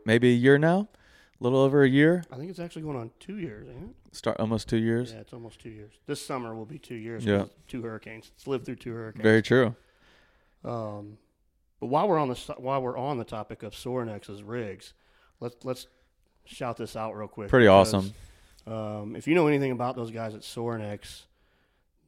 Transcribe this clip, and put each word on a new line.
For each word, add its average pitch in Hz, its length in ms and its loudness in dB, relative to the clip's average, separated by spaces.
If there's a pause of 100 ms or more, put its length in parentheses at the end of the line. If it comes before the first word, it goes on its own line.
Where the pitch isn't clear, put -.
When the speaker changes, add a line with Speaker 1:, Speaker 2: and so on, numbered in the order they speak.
Speaker 1:
maybe 120 240 6
a 120 60 6
year 135 220 6
now? 175 320 2 (500)
A - 40 -6
little 127 160 2
over 139 240 6
a 131 60 6
year? 156 420 4
Speaker 2:
I - 60 -14
think 156 120 -12
it's 180 100 -14
actually 170 240 -12
going 151 140 -8
on 113 220 -10
two 202 180 -14
years, 131 320 -12
ain't 151 220 -18 (180)
it? - 60 -20
Speaker 1:
Start, - 240 -4
almost 110 280 -4
two 117 100 2
years? 117 360 0
Speaker 2:
Yeah, 110 80 -18
it's - 120 -20
almost 117 280 -18
two 120 80 -18
years. 107 240 -20 (120)
This 143 180 -8
summer 123 300 -8
will 110 120 -10
be 151 140 -14
two - 160 -14
years 113 300 -10
Speaker 1:
Yeah. 101 180 4
Speaker 2:
'cause - 120 -12 (120)
two 123 160 -10
hurricanes. 110 520 -14
It's - 120 -20
lived 135 180 -4
through 127 100 -10
two 117 180 -12
hurricanes. 113 300 -10
Speaker 1:
Very 110 180 8
true. 120 340 4 (880)
Speaker 2:
Um, 107 540 -10 (640)
but 113 80 -8
while 156 200 0
we're 165 120 2
on 143 100 0
the 123 60 -4
su-, - 220 -12
while 131 240 -4
we're 123 160 -6
on 135 200 -4
the 117 60 -6
topic 107 400 -12
of 104 100 -14
Sorinex's 110 720 -8
rigs, 107 500 -10 (460)
let's, 120 240 -12
let's 127 240 -8 (580)
shout - 320 -10
this 113 180 -10
out 110 200 -8
real 107 120 -10
quick 104 220 -12
Speaker 1:
Pretty 123 160 8
Speaker 2:
because, 98 280 10
Speaker 1:
awesome. 98 200 0 (580)
Speaker 2:
um, 107 440 -10
if - 120 -10
you 151 80 2
know 165 120 6
anything 139 240 2
about 123 240 -4
those 113 160 -8
guys 113 240 -8
at 107 60 -18
Sorinex, 110 840 -8 (840)